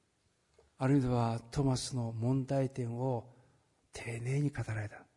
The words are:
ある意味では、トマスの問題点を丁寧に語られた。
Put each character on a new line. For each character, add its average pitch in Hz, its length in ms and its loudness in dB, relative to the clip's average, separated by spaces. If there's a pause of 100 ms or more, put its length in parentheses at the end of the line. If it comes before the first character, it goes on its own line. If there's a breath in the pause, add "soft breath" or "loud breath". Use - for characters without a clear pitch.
(760)
あ 131 120 0
る 139 60 6
意 - 20 6
味 139 80 6
で 127 40 2
は、 117 320 2 (100)
ト 147 140 0
マ 131 140 4
ス - 180 -6
の 117 160 -2
問 123 320 2
題 135 240 0
点 120 300 -4
を 127 340 -2 (640 soft breath)
丁 117 260 -8
寧 131 200 0
に 143 100 2
語 117 180 -6
ら 110 140 -2
れ 107 80 -8
た。 - 160 -18 (100)